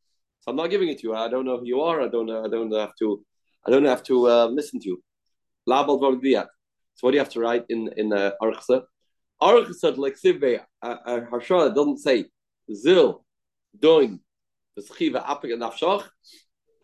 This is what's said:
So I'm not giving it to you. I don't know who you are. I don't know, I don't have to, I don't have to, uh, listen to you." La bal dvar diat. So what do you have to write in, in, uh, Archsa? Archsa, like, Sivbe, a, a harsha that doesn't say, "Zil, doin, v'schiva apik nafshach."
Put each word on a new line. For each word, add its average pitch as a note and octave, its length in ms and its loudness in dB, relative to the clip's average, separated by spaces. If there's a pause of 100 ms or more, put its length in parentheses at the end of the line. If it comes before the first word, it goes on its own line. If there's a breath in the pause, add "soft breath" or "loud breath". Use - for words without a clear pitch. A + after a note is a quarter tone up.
(400)
So - 100 -10
I'm B2+ 60 -6
not E3 120 -4
giving F#3+ 200 0
it G#2 100 -6
to A2+ 100 -8
you. A2 60 -4
I A2+ 140 -4
don't B2+ 180 -4
know B2+ 120 -4
who B2 80 -12
you B2 140 -2
are. D#3+ 220 -2
I A#2 60 -4
don't A2+ 180 -4
know, A2 180 -6
I G#2+ 40 -6
don't A2+ 240 -4
have G#2+ 260 -4
to, G#2+ 260 -4 (420)
I G#2 40 -2
don't C#3 140 4
have B2+ 200 0
to, B2 240 2
uh, A#2 180 4
listen C3 340 -6
to G2+ 80 -10
you." F2+ 140 -8 (640)
La B2+ 200 2
bal C#3 140 0
dvar C3 200 2
diat. B2 280 0 (460)
So - 120 -4
what C3 60 4
do C#3+ 40 2
you C#3+ 40 4
have C3 100 -4
to A#2 100 -6
write A#2+ 300 -2
in, A2+ 260 -4
in, G#2+ 160 -2
uh, G2 200 0 (100)
Archsa? A2+ 400 0 (580)
Archsa, F3 560 2
like, C#3 260 -4
Sivbe, C#3 380 2 (220)
a, A#2+ 80 -10
a A#2+ 400 -8
harsha D#3 340 0
that A#2 100 0
doesn't C#3+ 240 0
say, B2+ 280 0 (480)
"Zil, C3 500 4 (540)
doin, C#3 420 4 (580)
v'schiva B2+ 460 -6
apik C#3 320 -6
nafshach." D#3 500 -4 (760 soft breath)